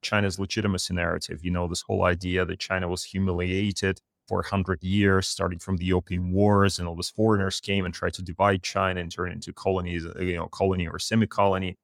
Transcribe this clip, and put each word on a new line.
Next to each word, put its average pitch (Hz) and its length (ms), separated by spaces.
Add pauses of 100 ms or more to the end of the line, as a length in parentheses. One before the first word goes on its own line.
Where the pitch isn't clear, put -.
China's 101 380
legitimacy 98 540
narrative, 85 500
you 90 80
know, 87 160
this 87 140
whole 98 220
idea 90 420
that 85 140
China 92 300
was 92 160
humiliated 95 920 (280)
for 95 140
a - 60
hundred 92 360
years, 95 440
starting 90 320
from 95 180
the 90 160
Opium 90 400
Wars, 98 440
and 87 100
all 85 80
these 85 140
foreigners 104 500
came 98 260
and 87 80
tried 90 200
to - 80
divide 95 400
China 92 400
and 85 100
turn 90 180
it 87 60
into 87 180
colonies, 87 520
uh, 85 140
you 90 160
know, 82 120
colony 92 400
or 82 120
semi-colony. 98 840